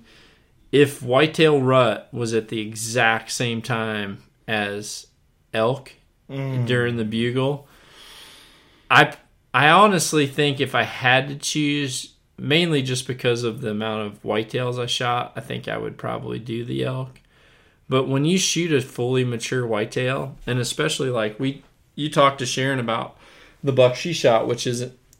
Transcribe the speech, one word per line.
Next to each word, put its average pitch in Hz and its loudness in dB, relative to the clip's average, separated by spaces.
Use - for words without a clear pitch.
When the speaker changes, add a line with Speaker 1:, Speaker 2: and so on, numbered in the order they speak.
Speaker 1:
if 135 4
whitetail 151 4
rut 127 4
was 120 -4
at 110 0
the 117 -6
exact 113 0
same 117 -4
time 110 -6
as 104 -6
elk 117 -2
Speaker 2:
Mm. 135 -4
Speaker 1:
during 120 0
the 110 -2
bugle." 123 -2
I, 135 6
I 139 4
honestly 170 4
think 139 0
if 127 -4
I 120 2
had 131 2
to 139 -10
choose, 143 -4
mainly 151 2
just 127 -4
because 120 -2
of 113 -4
the 117 -4
amount 107 -4
of 101 -16
whitetails 120 -4
I 120 -4
shot, 123 -4
I 117 -12
think 120 -10
I 110 -4
would 110 -8
probably 120 -8
do 117 -8
the 131 -4
elk. 131 -6
But 131 2
when 135 2
you 185 4
shoot 165 0
a 131 4
fully 127 -2
mature 123 -4
whitetail, 127 -4
and 123 0
especially, 139 -2
like, 107 -2
we, 135 -4
you 147 -6
talked 139 2
to 127 -6
Sharon 131 -2
about 117 -4
the 139 0
buck 123 6
she 175 -6
shot, 113 4
which 120 -2
isn't 123 -4